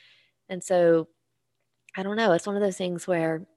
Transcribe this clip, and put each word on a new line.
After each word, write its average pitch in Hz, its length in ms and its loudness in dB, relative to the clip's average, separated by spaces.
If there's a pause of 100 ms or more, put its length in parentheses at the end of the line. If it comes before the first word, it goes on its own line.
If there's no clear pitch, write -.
(500)
And 185 140 -10
so, 170 460 4 (880)
I 190 60 -6
don't 208 140 -4
know, 220 160 4
it's 170 140 0
one 202 100 -4
of 202 60 -2
those 190 140 -2
things 180 300 -6
where 165 380 -2 (120)